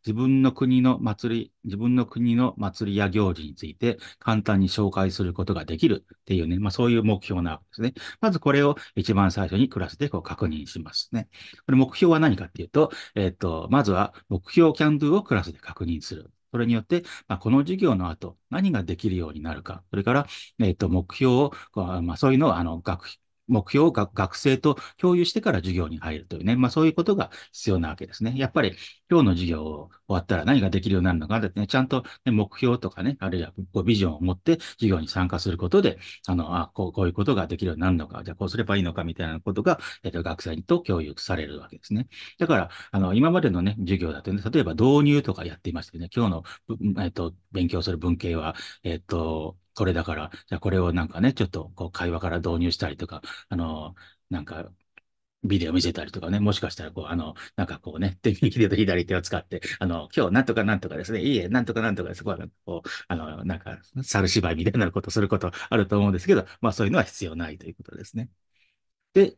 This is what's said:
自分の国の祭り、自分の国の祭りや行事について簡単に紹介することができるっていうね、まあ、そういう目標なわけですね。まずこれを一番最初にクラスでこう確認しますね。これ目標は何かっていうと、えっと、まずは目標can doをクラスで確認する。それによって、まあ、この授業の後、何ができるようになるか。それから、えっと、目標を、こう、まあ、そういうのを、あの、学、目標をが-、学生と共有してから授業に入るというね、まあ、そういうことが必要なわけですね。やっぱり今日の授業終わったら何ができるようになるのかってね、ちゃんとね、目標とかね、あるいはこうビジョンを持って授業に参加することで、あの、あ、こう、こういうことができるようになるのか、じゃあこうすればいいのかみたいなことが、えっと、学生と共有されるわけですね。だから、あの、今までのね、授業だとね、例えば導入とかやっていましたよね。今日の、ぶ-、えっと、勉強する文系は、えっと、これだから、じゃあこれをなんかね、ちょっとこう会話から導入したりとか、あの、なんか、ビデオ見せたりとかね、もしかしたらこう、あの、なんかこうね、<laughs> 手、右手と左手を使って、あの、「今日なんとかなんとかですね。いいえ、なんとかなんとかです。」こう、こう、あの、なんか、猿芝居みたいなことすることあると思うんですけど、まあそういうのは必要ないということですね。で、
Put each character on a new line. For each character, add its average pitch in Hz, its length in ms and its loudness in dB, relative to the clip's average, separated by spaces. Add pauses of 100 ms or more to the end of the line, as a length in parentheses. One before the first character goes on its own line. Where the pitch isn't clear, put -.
自 110 80 -2
分 131 300 4
の 131 100 6
国 127 300 4
の 127 160 4
祭 113 360 -2 (100)
り、 - 80 -18 (120)
自 98 140 -6
分 120 160 2
の 123 100 4
国 117 320 0
の 123 220 2
祭 101 340 -2
り 98 60 2
や 101 100 4
行 98 240 2
事 80 120 -8
に 73 100 -14
つ - 100 -14
い 76 100 -12
て 120 220 -2 (220)
簡 110 240 0
単 98 180 4
に 95 80 4
紹 101 220 0
介 95 200 0
す 95 140 -4
る 90 80 -2
こ 104 140 -4
と 101 80 0
が 80 100 -4
で 80 140 -6
き 170 100 4
る 104 160 0 (120)
っ - 100 -20
て 98 80 0
い 87 80 2
う 78 40 -4
ね、 87 120 0
ま 104 100 -2
あ、 - 20 -2
そ 120 180 0
う - 40 4
い 117 60 4
う 110 40 2
目 104 220 2
標 92 160 -4
な 85 120 -2
わ 78 80 -10
け - 40 -20
で - 120 -20
す - 40 -10
ね。 120 140 -2 (260)
ま 220 100 4
ず 170 100 -2
こ 143 120 4
れ 143 100 6
を 143 140 4 (180)
一 104 200 0
番 98 180 6
最 95 160 -2
初 90 80 -2
に 127 140 4
ク - 80 -8
ラ 90 100 -4
ス - 80 -16
で 143 140 -4
こ 95 80 -4
う 82 40 -6
確 87 260 -4
認 76 180 -6
し - 140 -12
ま 78 120 -14
す - 200 -6
ね。 113 180 -6 (340)
こ - 80 0
れ 131 60 8
目 131 180 4
標 175 160 6
は 156 80 6
何 147 160 4
か 92 80 -8
っ - 80 -12
て - 80 -10
い 87 60 -10
う - 20 -20
と、 156 240 2 (220)
え 98 140 2
っ 90 40 0
と、 82 380 -4
ま 135 140 4
ず 101 80 2
は 98 200 2 (160)
目 - 240 -4
標 165 200 8
can 151 260 4
do 147 180 4
を 208 60 2
ク - 120 0
ラ 92 100 2
ス 85 100 -10
で - 40 -20
確 - 280 -10
認 80 160 -2
す - 120 -12
る。 78 160 -16 (220)
そ 120 60 -2
れ 117 80 0
に 117 80 4
よ 110 80 0
っ - 20 -20
て、 175 200 -2 (220)
ま 98 100 -2
あ、 - 20 -12
こ - 100 -2
の 131 120 6
授 175 180 0
業 170 160 4
の 90 160 -2
後、 82 260 -12 (140)
何 185 200 0
が 113 120 0
で 85 160 -6
き 110 100 -2
る 92 80 0
よ 82 140 -4
う - 20 -12
に 76 80 -12
な 76 140 -6
る 71 80 -10
か。 92 280 -12
そ 92 60 -6
れ 98 80 0
か 120 80 2
ら、 143 140 0 (340)
え 98 120 4
っ - 40 -6
と、 92 140 0
目 87 220 0
標 127 220 4
を、 139 180 4 (200)
こ 101 100 -4
う、 90 200 -4
ま 85 120 -4
あ、 - 20 -6
そ 135 120 2
う 131 40 6
い 135 40 6
う - 20 6
の 151 100 4
を、 92 80 2
あ 85 60 -2
の、 85 180 -4
学、 - 280 -6 (400)
目 113 200 2
標 151 200 4
を 143 40 4
が-、 104 200 -2
学 - 240 -2
生 135 220 2
と 147 180 2 (200)
共 180 200 4
有 175 80 4
し 170 80 -2
て 226 80 -2
か 214 120 0
ら 104 60 0
授 90 160 -2
業 87 140 0
に 78 100 -8
入 78 220 -6
る - 60 -18
と 85 100 -12
い 80 40 -10
う 85 40 -6
ね、 113 120 2
ま 127 120 4
あ、 - 20 -2
そ 156 120 2
う 160 40 6
い 165 40 6
う 156 40 0
こ 175 100 0
と 202 120 2
が - 140 -2 (220)
必 - 180 -4
要 92 80 4
な 82 120 0
わ 82 60 -10
け 95 100 -12
で - 80 -20
す - 100 -6
ね。 120 120 -2
や 135 100 0
っ - 60 -8
ぱ 156 100 2
り 95 120 -2 (360)
今 170 100 8
日 131 60 8
の 95 60 6
授 85 180 0
業 78 120 -4
終 76 280 -10 (180)
わ 92 120 0
っ 87 60 -6
た 98 100 2
ら 78 80 -4
何 131 160 4
が 98 100 2
で 95 100 0
き 98 80 -4
る 98 60 4
よ 95 60 4
う - 20 4
に 87 40 4
な 90 60 4
る 85 60 0
の 78 100 -6
か 113 100 0
っ 104 120 -2
て 101 100 -6
ね、 104 60 -2
ち - 80 -4
ゃ 131 80 4
ん 131 60 -2
と 127 160 -2 (200)
ね、 127 80 2
目 104 260 0
標 123 200 2
と - 120 -8
か 95 120 -10
ね、 135 180 -2
あ 98 80 -4
る 90 100 -2
い 85 40 -4
は 78 100 -10 (200)
こ 101 80 0
う 85 40 -2
ビ 113 120 4
ジ 95 100 2
ョ 87 40 0
ン 80 40 -4
を 76 60 -12
持 90 120 0
っ 90 60 -6
て 165 220 2
授 - 260 -4
業 92 140 2
に 78 80 -6
参 90 200 0
加 90 100 -4
す 95 120 -4
る 85 80 -4
こ 90 100 -4
と 196 140 4
で、 - 160 0 (280)
あ 90 80 0
の、 85 220 -2
あ、 85 180 -4
こ 95 140 -4
う、 85 40 -8
こ 104 100 -2
う 90 40 4
い 85 40 2
う - 20 -2
こ 101 120 -2
と 135 100 2
が 92 120 0
で - 100 -6
き - 80 -6
る 92 40 -2
よ 82 60 -2
う - 20 -8
に 80 60 -4
な 90 80 2
る 90 60 4
の 78 120 -6
か、 - 160 -12
じ - 60 -10
ゃ - 40 -12
あ - 20 -12
こ 101 100 -4
う - 20 -8
す - 80 -8
れ 113 80 -2
ば 101 120 0
い 101 40 0
い - 20 0
の 85 120 -4
か 82 100 -6
み 82 100 -6
た 90 100 -6
い 80 40 -4
な 82 120 -8
こ 101 120 -4
と 104 100 -2
が、 160 160 2 (240)
え - 60 -8
っ - 40 -4
と、 85 100 -4
学 85 200 -8
生 80 200 -6
と 170 180 2
共 90 220 0
有 73 160 -10
さ - 180 -4
れ 78 100 -6
る 71 140 -12
わ - 80 -20
け 80 80 -20
で - 80 -20
す 104 100 -4
ね。 120 140 -2 (300)
だ 170 80 0
か 156 100 4
ら、 85 140 0 (200)
あ 101 80 0
の、 92 160 2
今 139 160 6
ま 175 100 4
で 143 100 4
の 87 120 0
ね、 101 180 0
授 92 180 0
業 80 140 -4
だ 71 100 -12
と 95 100 -4
ね、 104 180 -2
例 156 100 4
え - 40 2
ば 85 100 -2
導 131 300 6
入 147 180 4
と 95 120 -4
か 82 100 -8
や 85 120 -10
っ - 40 -20
て 87 100 -6
い - 20 -4
ま 82 100 -6
し - 80 -20
た - 60 -16
よ 85 60 -8
ね。 95 120 -8
今 117 120 2
日 98 40 4
の、 80 120 -2 (240)
ぶ-、 110 100 -6 (260)
え 90 60 -2
っ - 20 -6
と、 87 240 -6 (180)
勉 90 160 0
強 87 140 -2
す 95 80 -4
る 87 80 -4
文 87 180 0
系 85 200 -2
は、 80 180 -4 (280)
え 82 140 -4
っ 82 40 -14
と、 80 560 -4 (180)
こ 104 100 -2
れ 92 80 2
だ 82 120 -2
か 80 100 -4
ら、 76 160 -8 (180)
じ - 60 -6
ゃ 92 40 -4
あ - 20 -10
こ 101 100 -2
れ 92 80 2
を 87 140 2
な 85 120 0
ん 80 40 -4
か - 120 -8
ね、 127 120 4
ち 123 100 -4
ょ - 40 2
っ - 20 -10
と - 260 -10
こ 90 120 -8
う 87 60 -14
会 87 180 -4
話 82 100 -4
か 87 100 -4
ら 85 80 -2
導 85 220 -2
入 85 100 0
し 80 60 -2
た - 120 -4
り 71 80 -8
と - 100 -8
か、 78 160 -14 (260)
あ 95 80 -6
の、 80 380 -6 (360)
な 87 100 -6
ん 73 40 -12
か、 80 260 -12 (760)
ビ 98 140 4
デ 85 100 0
オ 80 60 -2
見 90 80 2
せ 85 100 0
た 80 120 -8
り - 80 -12
と - 80 -10
か 80 100 -6
ね、 104 100 2
も 104 140 4
し - 60 -4
か - 100 -4
し - 60 -14
た - 80 -12
ら 78 80 -14
こ - 100 -10
う、 76 40 -10
あ 80 100 -4
の、 80 180 -6 (220)
な 95 80 -2
ん - 20 0
か - 120 -12
こ - 180 -14
う 82 40 -6
ね、 92 180 -2
<laughs> - 40 -10
手、 117 80 2
右 101 220 2
手 110 160 4
と 90 80 0
左 92 300 2
手 - 80 -2
を 90 80 0
使 - 140 -4
っ 85 100 -8
て、 - 140 -10 (180)
あ - 80 -2
の、 82 300 -4
「今 127 120 4
日 87 40 0
な 123 100 6
ん - 40 -6
と 113 80 0
か 110 100 2
な 107 120 2
ん 95 40 -6
と - 80 -8
か 73 80 -8
で 80 80 -8
す 107 80 -8
ね。 107 100 -4
い 139 120 0
い 113 40 2
え、 90 100 -2
な 120 140 0
ん - 40 -4
と 113 80 -4
か 113 80 0
な 113 80 0
ん 101 60 -2
と 92 60 -4
か 87 60 -8
で 90 60 -10
す。」 - 100 -14
こ 104 80 -4
う、 82 200 -10 (120)
こ 85 200 -8
う、 - 40 -14 (200)
あ 90 80 -2
の、 78 280 -10
な 90 120 -4
ん - 20 -14
か、 - 200 -14 (240)
猿 98 260 0
芝 87 240 2
居 82 40 -2
み 82 80 -4
た 101 60 0
い - 100 0
な 92 100 2
こ 95 120 -4
と - 80 -12
す 110 100 0
る 98 80 2
こ 101 100 0
と 90 120 -4 (200)
あ 117 60 2
る 104 100 4
と 104 120 2
思 101 100 6
う - 20 4
ん - 20 2
で 92 60 0
す - 80 -8
け 190 80 6
ど、 113 120 2 (140)
ま 117 100 0
あ - 20 0
そ 117 120 -2
う - 20 2
い 101 40 0
う - 20 0
の 180 60 2
は - 60 2
必 - 220 -10
要 80 100 -10
な 82 140 -6
い - 80 -16
と - 80 -20
い 85 60 -12
う - 20 -20
こ - 100 -20
と - 120 -20
で - 80 -16
す - 120 -18
ね。 117 140 -8 (840)
で、 196 240 6